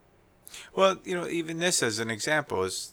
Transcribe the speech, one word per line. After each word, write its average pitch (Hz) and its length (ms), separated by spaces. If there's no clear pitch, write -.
Well, 190 300
you 185 100
know, 175 140
even 165 300
this 175 240
as 113 160
an 113 120
example 117 540
is - 280